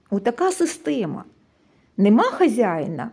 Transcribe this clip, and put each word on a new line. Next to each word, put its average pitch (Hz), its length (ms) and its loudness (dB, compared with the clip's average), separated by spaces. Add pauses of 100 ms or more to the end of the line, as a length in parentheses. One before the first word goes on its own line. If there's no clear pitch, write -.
(100)
Отака 240 420 -2
система. 277 720 -4 (720)
Нема 208 260 6
хазяїна 208 920 0